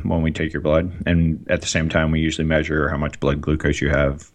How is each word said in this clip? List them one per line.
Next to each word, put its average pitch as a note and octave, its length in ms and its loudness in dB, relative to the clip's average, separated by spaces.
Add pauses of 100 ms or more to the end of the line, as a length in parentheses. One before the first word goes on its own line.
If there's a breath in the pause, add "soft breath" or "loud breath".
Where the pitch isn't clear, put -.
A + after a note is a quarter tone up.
when E2 160 0
we D#2+ 100 2
take D#2 220 -4
your D2+ 80 -6
blood. D#2+ 320 2 (140)
And E2 420 2
at E2+ 140 0
the - 40 -10
same E2 220 0
time, D#2 220 2
we D#2+ 100 2
usually D#2+ 260 0
measure D#2 440 0
how D2+ 80 -2
much D2 220 -4
blood C#2+ 200 0
glucose D2 400 0
you C#2+ 80 0
have, C#2 460 0